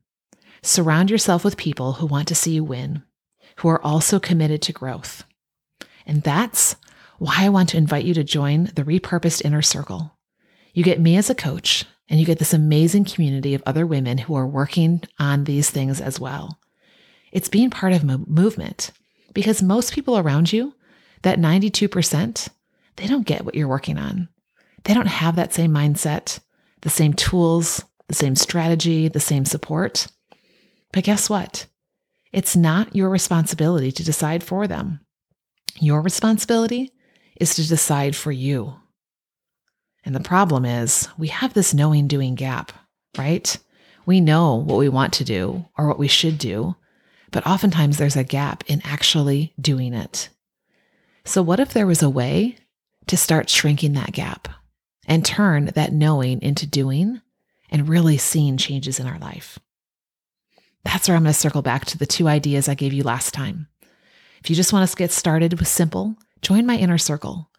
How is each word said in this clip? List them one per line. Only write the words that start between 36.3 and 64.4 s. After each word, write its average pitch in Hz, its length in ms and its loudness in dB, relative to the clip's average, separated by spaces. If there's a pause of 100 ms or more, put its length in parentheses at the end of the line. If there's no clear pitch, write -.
is - 200 -2
to 156 120 -2
decide 143 480 0
for - 160 -6
you. 131 440 -4 (1300)
And 131 100 -4
the 135 60 -4
problem 175 420 2
is, 120 540 -2
we 160 100 -4
have 254 260 -4
this 196 200 2
knowing 147 340 4
doing 135 280 -2
gap, 127 360 -8 (460)
right? 151 400 -2 (480)
We 185 160 6
know 156 340 4
what 135 220 0
we 139 100 4
want 135 260 0
to - 120 -2
do 110 400 -4 (120)
or 151 100 0
what - 120 0
we 143 80 0
should 160 300 2
do, 123 400 -4 (540)
but - 140 -4
oftentimes 160 520 2
there's 143 180 0
a 135 80 0
gap 143 440 -4
in 143 180 -2
actually 143 760 0
doing 127 340 0
it. - 360 -8 (960)
So - 180 0
what 175 160 2
if 277 140 0
there 220 120 2
was 170 160 2
a 151 80 4
way 143 460 0 (520)
to 180 100 0
start - 320 0
shrinking 147 440 2
that 135 200 -4
gap - 340 -10 (580)
and 160 200 2
turn 160 400 2 (100)
that 151 160 0
knowing 147 500 2
into 143 240 -2
doing 143 560 -2 (480)
and 151 200 0
really 160 280 4
seeing 143 380 0
changes 135 460 -4
in 127 60 -6
our 156 120 -10
life? - 400 -16 (1300)
That's - 240 -2
where 175 80 4
I'm 160 60 4
gonna 151 100 4
circle 147 280 0
back 135 240 -2
to - 120 -8
the 143 80 -4
two 160 240 0
ideas 143 400 0
I 139 60 -2
gave 139 180 -4
you 139 100 -2
last 117 300 -4
time. 143 340 -8 (720)
If - 100 -8